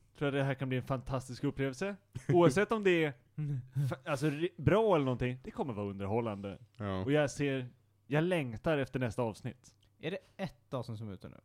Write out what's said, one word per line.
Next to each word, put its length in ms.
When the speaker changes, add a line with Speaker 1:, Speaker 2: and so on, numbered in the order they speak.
Speaker 1:
tror 80
jag 80
det 120
här 80
kan 140
bli 100
en 60
fantastisk 600
upplevelse. 520
Speaker 2:
<laughs> 160
Speaker 1:
Oavsett 440
om 120
det 200
är 80
Speaker 3:
<laughs> 100
Speaker 1:
fa-, 340
alltså, 180
ri-, 220
bra 320
eller 100
någonting, 400
det 60
kommer 240
vara 120
underhållande. 720
Speaker 2:
Ja. 280
Speaker 1:
Och 80
jag 180
ser, 380
jag 180
längtar 540
efter 200
nästa 240
avsnitt. 520
Speaker 3:
Är 100
det 80
ett 380
avsnitt 240
som 100
är 40
ute 160
nu, 160